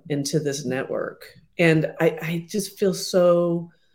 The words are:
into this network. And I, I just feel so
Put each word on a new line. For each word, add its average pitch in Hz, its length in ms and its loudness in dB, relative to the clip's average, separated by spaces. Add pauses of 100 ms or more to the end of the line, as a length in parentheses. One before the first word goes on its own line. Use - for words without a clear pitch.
into 147 320 -2
this 143 240 -4
network. 123 640 -6 (320)
And 160 420 4
I, 165 220 2
I 170 260 -6
just - 300 -6
feel 190 160 2
so 175 760 2 (240)